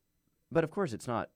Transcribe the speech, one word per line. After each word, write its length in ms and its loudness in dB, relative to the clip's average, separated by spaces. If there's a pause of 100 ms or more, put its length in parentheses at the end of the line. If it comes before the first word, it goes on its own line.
(500)
But, 140 4
of 80 -2
course, 200 -2
it's 140 -8
not 300 -2